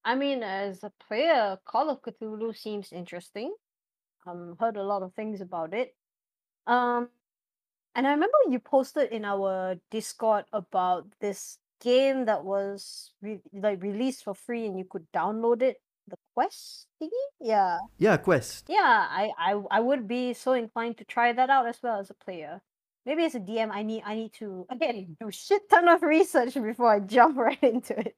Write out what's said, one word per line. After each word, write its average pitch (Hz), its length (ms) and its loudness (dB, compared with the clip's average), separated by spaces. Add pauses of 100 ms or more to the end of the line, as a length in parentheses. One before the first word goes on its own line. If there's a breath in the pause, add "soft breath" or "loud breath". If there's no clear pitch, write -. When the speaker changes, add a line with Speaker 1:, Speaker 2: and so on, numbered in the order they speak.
Speaker 1:
I 226 120 0
mean, 277 260 -2
as 196 420 -6
a 208 60 -12 (160)
player, 226 580 2
Call 294 260 0
of - 120 -6
Cthulhu 220 540 -8
seems 208 360 -10
interesting. 180 640 -10 (720)
Um, 175 320 -14
heard 226 180 0
a 202 60 -6
lot 196 200 -2
of 185 120 -10
things 214 260 -8
about 175 340 -8
it. 254 200 -4 (720)
Um, 240 420 2 (840)
and 269 120 0
I 277 60 4
remember 392 240 2 (140)
you 247 80 0
posted 262 540 0
in 214 120 -6
our 190 520 -2 (140)
Discord 214 640 -2
about 180 540 -2 (140)
this - 380 -6 (220)
game 262 460 4
that 208 180 0
was 196 680 -6 (100)
re-, 208 180 -10 (120)
like, 196 300 -2
released 214 420 -4
for 196 100 -8
free 233 320 -8
and 190 120 -6
you 185 60 -8
could 180 280 -12
download 220 500 0
it. 262 180 0 (280)
The - 80 -14 (180)
Quest - 520 -4 (140)
thingy? 320 100 -8 (300)
Yeah. 196 380 2 (200)
Speaker 2:
Yeah, 196 200 4
Quest. - 500 0
Speaker 1:
Yeah, 247 420 4
I, 196 280 -2
I, 196 320 0
I 202 100 4
would 247 280 0
be 247 260 -4
so - 200 -2
inclined 233 440 -4
to 214 60 -20
try 240 280 2
that 254 180 2
out 262 160 4
as 233 160 -6
well 226 180 -2
as 196 100 -12
a 202 40 -18
player. 170 460 -12 (460)
Maybe 311 180 0
as 311 100 -2
a 233 60 -4
D 208 180 -6
M, 220 140 0
I 208 100 -6
need, 220 220 -4
I 208 120 -6
need 226 180 -8
to, 185 360 -10
again, 226 500 -4
do 214 100 -8
shit - 400 -2
ton 349 180 8
of 339 140 8
research 302 520 4
before 233 400 2
I 208 60 2
jump 247 380 6
<laughs> 226 80 2
right 277 160 0
into 240 360 0
it. 214 200 -6